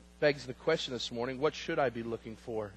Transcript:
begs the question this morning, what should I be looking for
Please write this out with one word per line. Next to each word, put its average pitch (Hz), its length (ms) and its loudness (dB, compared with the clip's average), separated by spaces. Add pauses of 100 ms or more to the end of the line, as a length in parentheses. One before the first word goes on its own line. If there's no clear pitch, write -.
(180)
begs 143 260 4
the 123 80 -8
question 156 400 0
this 120 200 -4
morning, 123 260 -4
what 147 160 2
should 160 240 -2
I 143 100 6
be 117 140 -4
looking 113 320 -6
for 107 420 -4